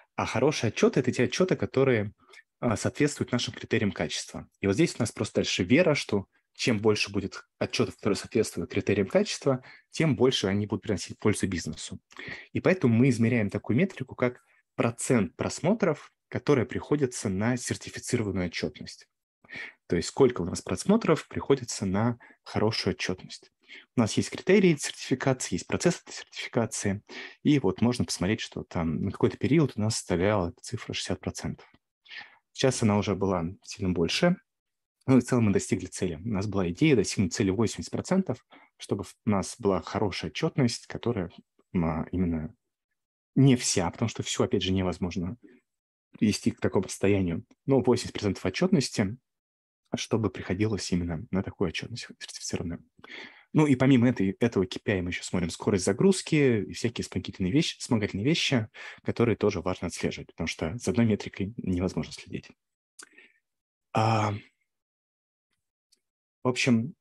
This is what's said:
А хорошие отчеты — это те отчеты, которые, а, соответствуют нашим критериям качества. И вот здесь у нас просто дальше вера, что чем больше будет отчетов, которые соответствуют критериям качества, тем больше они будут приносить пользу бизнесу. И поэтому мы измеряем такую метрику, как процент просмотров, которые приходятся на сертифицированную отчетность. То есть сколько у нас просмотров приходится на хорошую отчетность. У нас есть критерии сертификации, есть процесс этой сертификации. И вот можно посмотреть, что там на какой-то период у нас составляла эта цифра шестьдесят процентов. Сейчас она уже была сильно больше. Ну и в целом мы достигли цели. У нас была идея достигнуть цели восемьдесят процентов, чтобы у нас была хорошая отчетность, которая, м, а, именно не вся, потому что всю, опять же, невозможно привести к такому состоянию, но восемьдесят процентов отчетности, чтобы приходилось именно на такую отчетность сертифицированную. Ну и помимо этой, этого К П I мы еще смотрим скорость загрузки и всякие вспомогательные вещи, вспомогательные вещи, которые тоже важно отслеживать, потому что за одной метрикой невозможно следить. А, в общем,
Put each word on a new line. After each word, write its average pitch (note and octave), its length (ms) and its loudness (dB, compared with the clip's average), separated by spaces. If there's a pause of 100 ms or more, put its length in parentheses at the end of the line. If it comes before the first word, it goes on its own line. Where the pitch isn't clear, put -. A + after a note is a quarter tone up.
(200)
А G2+ 60 0
хорошие B2+ 420 2
отчеты — G#3 320 2
это B2 140 0
те B2+ 100 0
отчеты, F3+ 320 2
которые, A#2 560 2 (480)
а, A#2 160 0
соответствуют - 560 0
нашим A#2+ 220 -2
критериям G#2 400 -2
качества. - 560 -6 (100)
И G2 80 0
вот G2 60 4
здесь D#3+ 220 2
у - 60 -6
нас A2+ 120 -2
просто - 220 -6
дальше G#2 280 0
вера, D3+ 320 4
что G2+ 300 -2 (280)
чем A2+ 260 -2
больше G#2 300 2
будет G2 360 -6 (120)
отчетов, - 380 -2
которые G2+ 220 0
соответствуют - 520 -2
критериям G2 380 0
качества, C#3+ 560 0 (280)
тем D#3 260 2
больше B2 300 2
они G2+ 200 0
будут G#2 160 -4
приносить - 360 -4
пользу G2+ 280 0
бизнесу. - 540 -8 (500)
И A#2 80 -6
поэтому C#3+ 340 4
мы A#2+ 140 6
измеряем A2+ 420 2
такую G#2+ 280 -2
метрику, - 360 -2
как B2 300 -2 (320)
процент A#2+ 600 0
просмотров, D#3+ 760 -2 (160)
которые B2+ 380 2
приходятся - 640 -2
на G#2+ 260 0
сертифицированную G2+ 920 -4
отчетность. - 600 -8 (800)
То - 80 0
есть E2+ 140 -2
сколько B2 320 2
у E2+ 40 -4
нас F#2+ 160 -6
просмотров F3+ 680 0
приходится - 560 -2
на G#2+ 320 0 (260)
хорошую G#2 480 0
отчетность. - 600 -8 (420)
У - 40 4
нас A2 180 2
есть G#2 140 0
критерии F#3 440 4
сертификации, - 800 -2
есть - 120 -6
процесс - 340 0
этой - 120 -20
сертификации. - 880 -4 (420)
И C#3+ 160 4
вот F#2 220 0
можно A#2+ 220 2
посмотреть, F2+ 380 -2
что - 220 -10
там E2 400 -4
на G2 80 -2
какой-то - 260 0
период C#3+ 380 2
у G#2+ 60 -4
нас A2 140 0
составляла F#2 540 0
эта - 120 -12
цифра - 320 -10
шестьдесят - 260 -6
процентов. - 520 -8 (800)
Сейчас - 300 0
она G#2 160 4
уже G2+ 180 0
была F#2 300 0 (180)
сильно F#2 300 -4
больше. F2+ 440 2 (680)
Ну C3 120 6
и A#2+ 40 8
в - 20 -2
целом A#2+ 220 2
мы G2 80 4
достигли G2 320 0
цели. F2+ 300 -4
У F#2 140 -8
нас G2+ 180 -2
была F#2+ 240 0
идея D3 240 4
достигнуть G2 380 0
цели F#2+ 180 2
восемьдесят F#2+ 400 -2
процентов, - 540 -2 (320)
чтобы G2 260 -6 (220)
у A#2+ 40 0
нас G2 300 -2
была F#2 220 2
хорошая G2 500 -4
отчетность, - 560 -2
которая, G#2+ 440 -4 (420)
м, E2+ 120 0
а, D#2+ 260 -2
именно E2+ 420 -2 (840)
не C3 200 8
вся, F#2 360 0
потому A#2 180 -4
что - 140 -8
всю, - 200 -2
опять G2 200 0
же, F#2+ 100 0
невозможно F#2 640 -2 (800)
привести G#2 340 2
к - 80 -10
такому G2+ 300 0
состоянию, F#2+ 560 0 (220)
но C3+ 140 4
восемьдесят A#2+ 320 0
процентов G2+ 320 -2
отчетности, B2 720 0 (800)
чтобы A2+ 340 -2
приходилось G2+ 640 -2
именно E2+ 380 -2
на F#2+ 140 0
такую - 260 -4
отчетность - 380 -10 (120)
сертифицированную. - 640 -8 (680)
Ну D3+ 140 4
и C#3+ 100 4
помимо B2+ 320 6
этой, G2 320 0
этого A#2 260 2
К - 180 -8
П G#2 140 0
I F2+ 40 -2
мы F2 80 -4
еще - 140 -8
смотрим F2 260 -2
скорость G2 340 0
загрузки D3 800 2
и F#2 120 -8
всякие G#2 300 -4
вспомогательные - 480 -4
вещи, - 280 0
вспомогательные G#2 460 -2
вещи, C3+ 420 0 (360)
которые A2+ 320 2
тоже G2 260 0
важно F2+ 260 -4
отслеживать, - 400 -6
потому - 200 -8
что F2+ 300 -6
за - 140 -2
одной A#2 160 2
метрикой G2+ 500 -2
невозможно F2+ 560 -2
следить. - 380 -14 (1400)
А, A2 440 2 (2000)
в - 40 -2
общем, B2+ 540 2